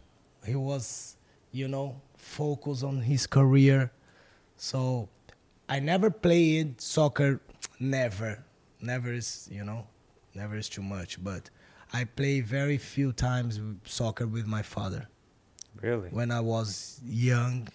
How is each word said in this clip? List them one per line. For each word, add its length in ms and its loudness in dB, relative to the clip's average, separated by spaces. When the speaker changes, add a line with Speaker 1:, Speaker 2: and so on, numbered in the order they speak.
Speaker 1:
He 100 -4
was, 640 -6
you 160 -4
know, 340 -6
focused 680 -4
on 180 -2
his 260 2
career. 640 8
So 500 -4
I 100 -2
never 300 2
played 720 4
soccer, 580 2
never. 640 -2
Never 320 -4
is, 380 -8
you 120 -10
know, 240 -8
never 240 -8
is 100 -8
too 140 -10
much. 420 -8
But 260 -8
I 120 -2
play 360 0
very 360 0
few 360 -2
times 460 -2
soccer 420 -2
with 200 -4
my 160 -2
father. 440 -6
Speaker 2:
Really? 280 -2
Speaker 1:
When 220 -2
I 100 -2
was 640 -4
young, 680 0